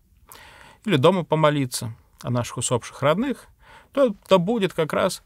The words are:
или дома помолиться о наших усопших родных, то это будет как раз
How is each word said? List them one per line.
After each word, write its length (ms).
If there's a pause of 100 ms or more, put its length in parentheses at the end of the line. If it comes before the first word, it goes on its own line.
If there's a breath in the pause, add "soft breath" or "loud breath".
(840 loud breath)
или 100
дома 300
помолиться 680 (280)
о 80
наших 280
усопших 440
родных, 460 (440 soft breath)
то 160
это 300
будет 360
как 200
раз 320